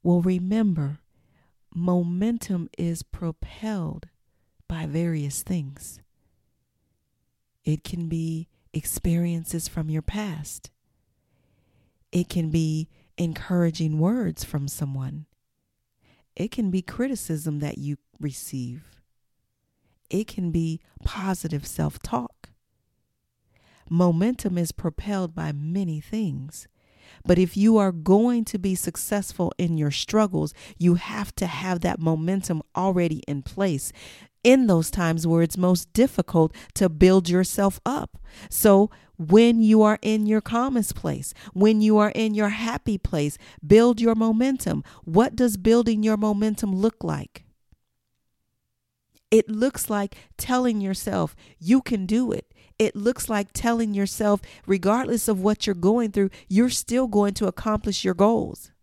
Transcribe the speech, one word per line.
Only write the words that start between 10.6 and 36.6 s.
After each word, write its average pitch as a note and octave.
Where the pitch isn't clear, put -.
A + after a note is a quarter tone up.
It F3
can D#3+
be D#3
encouraging E3
words F#3
from C#3+
someone. C#3
It G#3
can G#3
be F#3
criticism D#3+
that D3
you C#3+
receive. C3+
It G#3
can F3
be D#3+
positive F3+
self-talk. -
Momentum F3+
is E3+
propelled F3+
by D#3
many D#3
things. D3+
But F3
if F#3
you A3
are G3
going G#3+
to G#3+
be F#3
successful -
in E3+
your D3
struggles, F#3
you F3
have G#3
to F#3+
have E3+
that F3
momentum D#3+
already F3+
in C#3+
place F#3+
in B3+
those E3+
times E3
where E3
it's E3
most F3+
difficult E3+